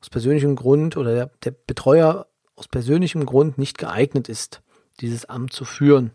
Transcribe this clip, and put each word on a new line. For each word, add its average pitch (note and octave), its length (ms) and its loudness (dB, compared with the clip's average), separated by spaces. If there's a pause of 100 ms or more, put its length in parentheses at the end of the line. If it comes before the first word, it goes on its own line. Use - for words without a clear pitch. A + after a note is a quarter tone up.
aus - 80 -20
persönlichem C#3 480 0
Grund D3 400 2
oder A#2 180 -2
der, B2 160 -4 (140)
der - 60 -4 (160)
Betreuer D#3+ 600 2 (280)
aus - 140 -20
persönlichem D3 580 -2
Grund C3+ 320 2
nicht C3+ 180 -6
geeignet B2 520 -2
ist, - 340 -12 (380)
dieses A#2 280 -8
Amt B2 240 -10
zu - 120 -12
führen. C3+ 500 4